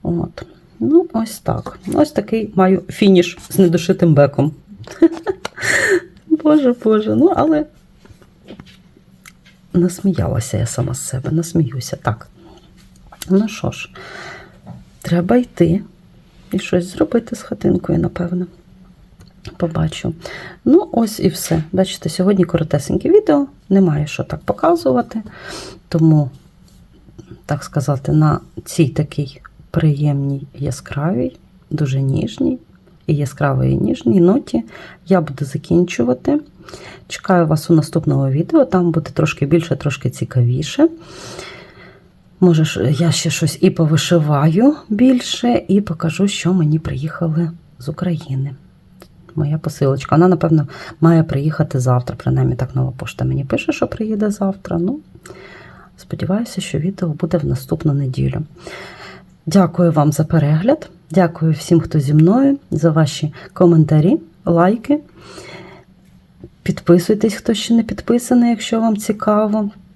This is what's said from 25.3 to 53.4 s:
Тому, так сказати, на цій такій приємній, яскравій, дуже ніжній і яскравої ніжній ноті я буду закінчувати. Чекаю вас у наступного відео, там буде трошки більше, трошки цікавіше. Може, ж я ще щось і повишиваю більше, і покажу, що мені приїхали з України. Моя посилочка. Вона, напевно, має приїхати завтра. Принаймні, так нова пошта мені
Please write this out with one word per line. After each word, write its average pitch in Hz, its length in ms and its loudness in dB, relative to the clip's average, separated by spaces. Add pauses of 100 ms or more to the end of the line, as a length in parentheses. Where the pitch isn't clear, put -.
Тому, 156 420 4 (1160)
так 147 180 -4
сказати, 143 480 -2
на 151 280 2 (240)
цій - 240 0
такій 147 520 -6 (300)
приємній, 139 840 0
яскравій, 170 840 -4 (340)
дуже 135 320 -2
ніжній - 560 -2 (480)
і 156 80 2
яскравої 135 640 0
ніжній 220 440 0
ноті 226 440 2 (440)
я 180 120 4
буду 147 240 -6
закінчувати. 240 960 0 (680)
Чекаю 175 380 2
вас 156 240 -2
у 170 40 6
наступного 151 560 0
відео, 170 340 2
там 175 260 2
буде 160 200 -2
трошки 156 360 -2
більше, 160 300 0
трошки 135 340 -4
цікавіше. 127 800 0 (1500)
Може, 165 240 6
ж 139 340 -2
я 165 140 2
ще - 180 -2
щось - 300 -2
і 180 100 4
повишиваю 160 1080 2 (120)
більше, 240 800 2
і 196 120 4
покажу, 170 480 -2
що - 260 -2
мені 160 240 2
приїхали 156 720 -4 (280)
з - 100 -12
України. 151 640 -6 (840)
Моя 147 220 -2
посилочка. 139 580 -2
Вона, 175 120 4
напевно, 160 400 2 (320)
має 165 220 6
приїхати 147 580 -2
завтра. 123 380 0
Принаймні, 131 360 0
так 127 220 -6
нова 131 200 -2
пошта - 280 -8
мені 131 200 -2